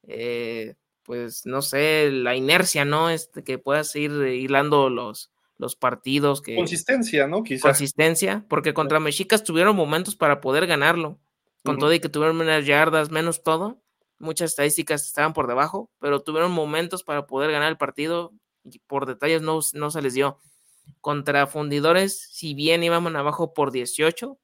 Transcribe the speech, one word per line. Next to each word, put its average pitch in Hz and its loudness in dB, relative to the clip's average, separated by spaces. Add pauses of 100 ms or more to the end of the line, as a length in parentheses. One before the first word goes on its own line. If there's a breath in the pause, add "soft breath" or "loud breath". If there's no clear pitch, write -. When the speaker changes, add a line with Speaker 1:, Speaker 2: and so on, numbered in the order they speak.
Speaker 1:
eh, 117 -8 (300)
pues, 120 -10
no 135 -4
sé, 151 2
la 127 0
inercia, 151 2
¿no? 156 2
Este, 160 -6
que 131 -4
puedas 147 -2
ir 147 -2
hilando 139 2
los, 117 -8 (240)
los - -8
partidos 139 0
que - -10
Speaker 2:
Consistencia, 170 0
¿no? 180 -2
Quizás. 131 -6
Speaker 1:
Consistencia, 160 2
porque 151 0
contra 156 0
Speaker 2:
Sí. 151 0
Speaker 1:
Mexicas 190 0
tuvieron 180 4
momentos 170 -2
para 147 2
poder 160 2
ganarlo, 160 0 (460)
con 147 -2
Speaker 2:
Ujú. 131 -6
Speaker 1:
todo 151 6
y 165 2
que 160 -6
tuvieron 151 0
menos 156 2
yardas, 156 4
menos 165 -2
todo, 180 -2 (380)
muchas 160 -4
estadísticas 147 -2
estaban 151 -2
por 151 -2
debajo, 147 -2
pero 143 0
tuvieron 156 0
momentos 165 -4
para 147 -4
poder 143 -2
ganar 151 0
el 156 -6
partido, 165 -4 (300)
y 127 -20
por - -6
detalles 151 -2
no, 160 0 (140)
no 151 -6
se 160 -6
les 127 -2
dio. 139 0 (640 soft breath)
Contra 143 0
Fundidores, 156 0
si 151 -10
bien 165 2
iban 170 0
abajo 147 -2
por 139 0
dieciocho 156 -2